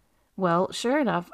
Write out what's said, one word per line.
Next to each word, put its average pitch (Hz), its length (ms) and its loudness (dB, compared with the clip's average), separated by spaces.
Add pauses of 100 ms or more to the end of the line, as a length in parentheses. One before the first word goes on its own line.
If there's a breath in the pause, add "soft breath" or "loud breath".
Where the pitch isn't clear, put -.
(380)
Well, 180 340 0
sure 254 260 -2
enough, 180 360 -2